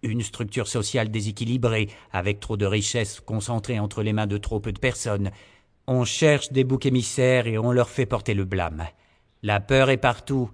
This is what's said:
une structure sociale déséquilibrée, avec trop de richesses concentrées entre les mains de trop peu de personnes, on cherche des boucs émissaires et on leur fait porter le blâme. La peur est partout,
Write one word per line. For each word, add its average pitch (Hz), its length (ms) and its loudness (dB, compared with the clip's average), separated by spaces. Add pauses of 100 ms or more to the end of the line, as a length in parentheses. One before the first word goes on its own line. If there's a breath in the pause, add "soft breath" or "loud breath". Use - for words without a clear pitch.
une 117 180 -2
structure 110 460 -4
sociale 113 420 -2
déséquilibrée, 110 800 0 (220 loud breath)
avec 101 280 -2
trop 110 180 -4
de 101 80 2
richesses 107 560 -2
concentrées 110 580 -4
entre 104 240 -2
les 107 100 0
mains 107 140 0
de 101 100 -2
trop 104 220 -4
peu 107 120 -4
de 101 80 -8
personnes, 104 520 -2 (560 loud breath)
on 127 180 2
cherche 147 460 2
des 131 120 4
boucs 131 220 0
émissaires 127 640 2
et 110 100 0
on 117 140 2
leur 123 180 4
fait 127 160 0
porter 110 280 -2
le 98 120 0
blâme. 85 400 -2 (580 soft breath)
La 104 160 2
peur 135 300 4
est 131 80 4
partout, 127 560 0